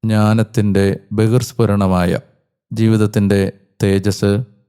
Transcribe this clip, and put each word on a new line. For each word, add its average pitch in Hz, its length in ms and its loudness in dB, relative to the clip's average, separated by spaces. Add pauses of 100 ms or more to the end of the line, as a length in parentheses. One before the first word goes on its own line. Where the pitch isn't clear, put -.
ജ്ഞാനത്തിൻ്റെ 107 800 0 (280)
ബഹിർസ്ഫുരണമായ 101 960 0 (600)
ജീവിതത്തിൻ്റെ 107 720 0 (380)
തേജസ് 98 540 0 (360)